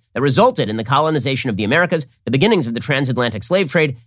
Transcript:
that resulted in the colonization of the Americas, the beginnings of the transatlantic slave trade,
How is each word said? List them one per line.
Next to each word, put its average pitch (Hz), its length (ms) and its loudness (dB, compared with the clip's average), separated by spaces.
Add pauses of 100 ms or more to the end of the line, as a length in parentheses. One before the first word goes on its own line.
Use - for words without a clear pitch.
(140)
that 113 60 -4
resulted 143 480 2
in 107 100 -4
the 117 60 -4
colonization 139 640 0
of 107 80 -2
the 104 80 -2
Americas, 156 440 0 (160)
the 117 80 -4
beginnings 170 340 2
of 117 80 -6
the 117 60 -4
transatlantic 123 640 -2
slave 180 260 0
trade, 156 260 0 (100)